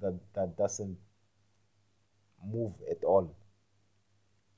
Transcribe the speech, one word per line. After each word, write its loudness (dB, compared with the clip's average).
that, -2
that -4
doesn't -2
move -2
at -2
all 6